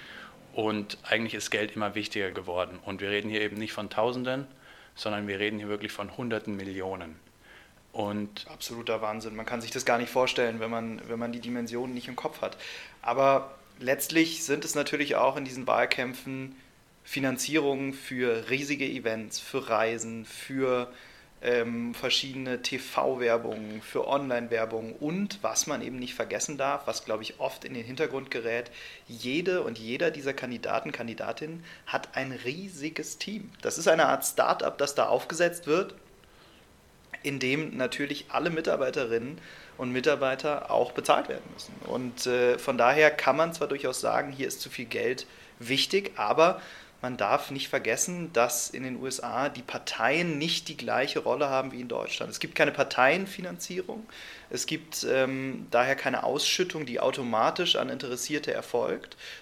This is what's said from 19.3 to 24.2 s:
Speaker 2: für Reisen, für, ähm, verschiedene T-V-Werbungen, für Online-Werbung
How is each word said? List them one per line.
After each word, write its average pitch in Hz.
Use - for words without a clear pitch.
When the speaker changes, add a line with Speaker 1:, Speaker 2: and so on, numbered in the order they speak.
Speaker 2:
für 117
Reisen, 113
für, 127
ähm, 117
verschiedene 127
T-V-Werbungen, 117
für -
Online-Werbung 117